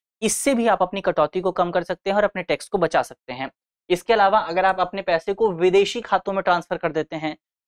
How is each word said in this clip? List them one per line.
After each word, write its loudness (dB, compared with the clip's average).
इससे 0
भी 0
आप 2
अपनी -4
कटौती 0
को -2
कम -2
कर -2
सकते -6
हैं 0
और 2
अपने -4
टैक्स -4
को -2
बचा 2
सकते -12
हैं। -10
इसके 0
अलावा 4
अगर 0
आप 2
अपने -4
पैसे -2
को 2
विदेशी 2
खातों -2
में -2
ट्रांसफर 0
कर -4
देते -6
हैं -6